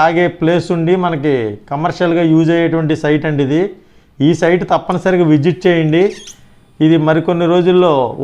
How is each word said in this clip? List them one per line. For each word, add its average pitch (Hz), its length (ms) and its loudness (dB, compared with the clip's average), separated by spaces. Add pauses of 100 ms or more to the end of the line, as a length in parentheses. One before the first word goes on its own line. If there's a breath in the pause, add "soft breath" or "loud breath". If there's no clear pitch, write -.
ఆగే 175 180 0 (160)
ప్లేస్ 165 340 0
ఉండి, 165 180 0 (120)
మనకి 151 280 -2 (380)
కమర్షియల్గా 170 520 -2 (100)
యూజ్ 160 240 2
అయ్యేటువంటి 160 360 0 (100)
సైట్ 151 280 0
అండి 143 160 -2
ఇది. 151 160 0 (640 soft breath)
ఈ - 20 4 (140)
సైట్ 170 200 2 (120)
తప్పనిసరిగా 180 580 0
విజిట్ 170 320 0
చేయండి. 170 400 2 (800 loud breath)
ఇది 165 120 4 (100)
మరికొన్ని 165 380 0 (100)
రోజుల్లో 180 400 2 (280)